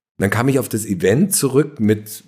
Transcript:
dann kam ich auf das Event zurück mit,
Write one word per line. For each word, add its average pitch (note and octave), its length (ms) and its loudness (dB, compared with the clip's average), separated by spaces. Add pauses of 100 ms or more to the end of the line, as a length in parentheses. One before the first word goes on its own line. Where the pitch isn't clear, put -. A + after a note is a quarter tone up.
(200)
dann G2 100 0
kam A#2+ 180 0
ich C3+ 100 2
auf A#2+ 100 -4
das A2+ 160 -4
Event G2+ 480 0
zurück C#3+ 460 0
mit, G#2+ 500 -2